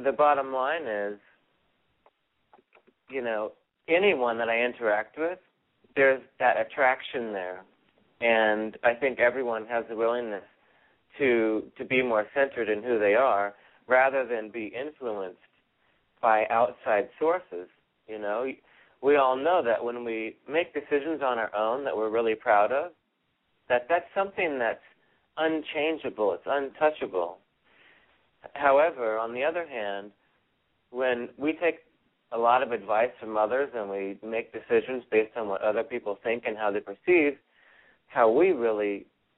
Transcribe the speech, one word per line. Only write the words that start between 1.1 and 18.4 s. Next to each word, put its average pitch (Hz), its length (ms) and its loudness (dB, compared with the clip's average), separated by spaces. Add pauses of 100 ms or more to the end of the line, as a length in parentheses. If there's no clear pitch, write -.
you 131 120 -6
know, 110 320 -4 (340)
anyone 160 500 2
that 117 120 -2
I 117 160 2
interact 113 520 -2
with, 170 220 -4 (560)
there's 135 260 4 (180)
that 123 200 4
attraction 127 760 0
there. 92 300 -8 (580)
And 110 640 2
I 120 120 4
think 127 240 -2
everyone 120 480 0
has 117 220 -4
the 117 60 -10
willingness 113 480 -2 (760)
to, 113 440 2 (140)
to 127 80 -8
be 127 180 0
more 110 220 0 (100)
centered 135 340 -2
in 104 140 -2
who 120 160 0
they 104 160 4
are 104 380 2 (340)
rather 131 400 4
than 110 240 -6
be 107 240 -8
influenced 117 640 -8 (840)
by 110 280 4
outside 113 580 0 (100)
sources, 156 520 -4 (380)
you 110 120 -12
know? 107 260 -4 (560)